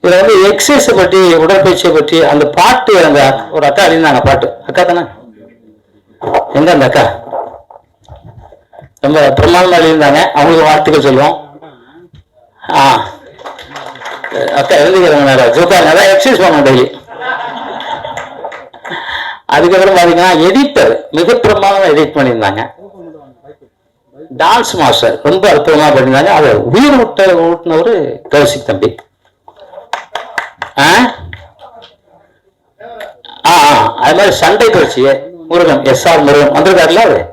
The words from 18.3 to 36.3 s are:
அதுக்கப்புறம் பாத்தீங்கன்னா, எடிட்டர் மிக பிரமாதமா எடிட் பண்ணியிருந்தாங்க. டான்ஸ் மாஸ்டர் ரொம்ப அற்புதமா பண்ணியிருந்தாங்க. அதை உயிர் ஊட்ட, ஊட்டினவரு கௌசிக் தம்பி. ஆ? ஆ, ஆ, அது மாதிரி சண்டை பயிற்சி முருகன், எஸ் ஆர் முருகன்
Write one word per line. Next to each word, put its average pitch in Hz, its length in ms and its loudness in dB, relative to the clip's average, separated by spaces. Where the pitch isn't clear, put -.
அதுக்கப்புறம் 185 500 2
பாத்தீங்கன்னா, 175 540 2
எடிட்டர் 240 460 0
மிக 170 220 0
பிரமாதமா 196 600 0
எடிட் 147 240 0
பண்ணியிருந்தாங்க. 113 540 -4
டான்ஸ் 202 340 0
மாஸ்டர் 127 500 -2
ரொம்ப 185 300 0
அற்புதமா 151 420 2
பண்ணியிருந்தாங்க. 131 320 0
அதை 151 240 2
உயிர் 175 480 2
ஊட்ட, 220 280 0
ஊட்டினவரு 170 920 0
கௌசிக் - 360 0
தம்பி. 107 280 -2
ஆ? 139 60 0
ஆ, - 40 2
ஆ, - 440 2
அது 156 200 0
மாதிரி 190 200 2
சண்டை 214 340 0
பயிற்சி 147 380 0
முருகன், 165 360 0
எஸ் 131 240 0
ஆர் 143 120 2
முருகன் 143 320 2